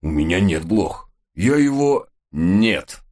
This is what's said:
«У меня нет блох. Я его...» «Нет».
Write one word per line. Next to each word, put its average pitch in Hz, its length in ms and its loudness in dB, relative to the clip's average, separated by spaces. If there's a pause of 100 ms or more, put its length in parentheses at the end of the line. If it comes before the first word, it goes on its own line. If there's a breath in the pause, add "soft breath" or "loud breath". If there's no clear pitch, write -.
«У 78 80 -4
меня 80 300 0
нет 82 240 0
блох. - 460 -4 (240)
Я 120 220 0
его...» 143 520 0 (240)
«Нет». 92 680 0 (120)